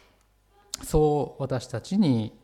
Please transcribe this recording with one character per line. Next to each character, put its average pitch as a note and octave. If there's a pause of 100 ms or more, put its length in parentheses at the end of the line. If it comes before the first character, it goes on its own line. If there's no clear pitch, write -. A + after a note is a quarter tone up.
(840)
そ D3
う C#3
私 C3
た A2+
ち -
に A#2+ (100)